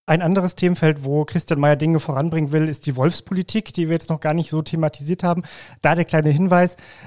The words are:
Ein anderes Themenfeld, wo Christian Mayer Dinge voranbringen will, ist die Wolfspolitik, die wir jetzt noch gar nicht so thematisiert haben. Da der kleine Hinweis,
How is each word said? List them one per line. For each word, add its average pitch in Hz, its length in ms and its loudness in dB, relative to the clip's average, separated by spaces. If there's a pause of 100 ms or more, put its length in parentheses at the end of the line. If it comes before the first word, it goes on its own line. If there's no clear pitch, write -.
Ein 165 160 2
anderes 180 340 0
Themenfeld, 156 480 2
wo 147 200 0
Christian 156 360 -2
Mayer 147 160 4
Dinge 156 240 2
voranbringen 156 500 -2
will, 156 180 2
ist 147 180 -8
die 135 100 -2
Wolfspolitik, 180 760 -2
die 165 140 -2
wir 165 60 0
jetzt 165 180 -2
noch 156 80 -2
gar 156 160 -2
nicht 165 160 -2
so 156 100 -2
thematisiert 156 640 -4
haben. 175 220 0 (380)
Da 151 120 4
der 170 100 0
kleine 156 260 2
Hinweis, 175 460 2 (300)